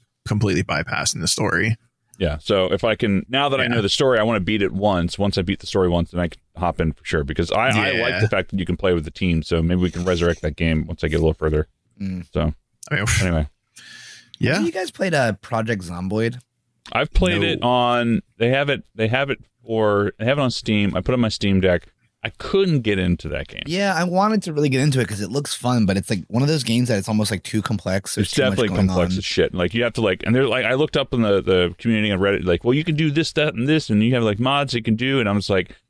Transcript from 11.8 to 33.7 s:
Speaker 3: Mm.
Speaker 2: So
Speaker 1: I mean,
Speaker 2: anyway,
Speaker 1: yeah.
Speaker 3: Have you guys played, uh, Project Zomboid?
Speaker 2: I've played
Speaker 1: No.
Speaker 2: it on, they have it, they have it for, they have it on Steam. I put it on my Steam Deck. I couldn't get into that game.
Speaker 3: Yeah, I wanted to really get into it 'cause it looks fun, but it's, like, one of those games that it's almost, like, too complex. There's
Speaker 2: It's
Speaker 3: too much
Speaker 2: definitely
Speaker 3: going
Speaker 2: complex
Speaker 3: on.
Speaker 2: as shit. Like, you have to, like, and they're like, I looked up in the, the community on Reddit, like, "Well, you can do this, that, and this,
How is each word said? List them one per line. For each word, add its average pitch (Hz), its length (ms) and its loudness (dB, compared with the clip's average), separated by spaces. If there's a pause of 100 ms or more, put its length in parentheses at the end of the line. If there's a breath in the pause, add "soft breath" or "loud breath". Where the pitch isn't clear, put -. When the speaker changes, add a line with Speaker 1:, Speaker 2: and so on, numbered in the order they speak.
Speaker 3:
Mm. 92 320 -8
Speaker 2:
So 80 220 0 (360)
Speaker 1:
I - 40 -4
mean, 113 100 0 (160)
Speaker 2:
anyway, 82 280 0 (920 loud breath)
Speaker 1:
yeah. 123 160 2
Speaker 3:
Have 202 100 0
you 339 80 0
guys 370 180 -6
played, 190 220 -4
uh, 127 220 2
Project 113 480 -4
Zomboid? 98 580 -4 (520)
Speaker 2:
I've 131 200 -2
played 180 300 2
Speaker 1:
No. 170 60 2
Speaker 2:
it 160 140 -2
on, 120 580 2 (180)
they 117 120 2
have 139 180 2
it, 139 160 -2 (100)
they 110 140 0
have 135 220 0
it 127 80 -4 (260)
for, 104 540 2
they 107 60 -6
have 135 140 2
it 147 40 2
on 127 80 2
Steam. 104 460 0
I 92 40 0
put 127 120 0
it - 20 2
on 127 60 2
my 113 80 2
Steam 98 320 0
Deck. 90 280 2 (340)
I 113 80 -6
couldn't 190 500 0
get 107 180 0
into 87 300 0
that 71 180 -6
game. - 200 -16
Speaker 3:
Yeah, 190 280 -2
I 165 80 0
wanted 196 420 0
to 170 80 -6
really 147 160 2
get 131 120 0
into 139 200 2
it 113 60 0
'cause 101 140 -8
it 98 100 -6
looks 139 240 -6
fun, 123 320 0
but 95 100 2
it's, 98 140 -4
like, 95 160 -4
one 117 160 -2
of 143 60 2
those 151 160 0
games 120 240 0
that 113 100 0
it's 95 100 -4
almost, 107 220 0
like, 92 140 -4
too 107 180 -2
complex. 98 540 -4
There's 104 120 0
Speaker 2:
It's - 60 -8
Speaker 3:
too 143 80 2
much 131 100 2
Speaker 2:
definitely 107 160 0
Speaker 3:
going 95 200 2
Speaker 2:
complex 90 260 0
Speaker 3:
on. 95 40 -2
Speaker 2:
as 98 60 -6
shit. - 300 0
Like, 90 200 -2
you 117 100 0
have 117 80 -2
to, - 80 -6
like, 95 260 0
and 110 80 2
they're 131 140 4
like, 120 160 0
I 117 100 0
looked 147 220 0
up 139 180 -2
in 120 80 2
the, 101 180 4
the 90 380 2
community 107 320 0
on 98 80 2
Reddit, 98 260 2
like, 87 200 2
"Well, 123 100 4
you 147 80 2
can 156 140 -2
do 151 160 2
this, 156 200 0
that, 156 220 0
and 120 140 -2
this, 151 220 0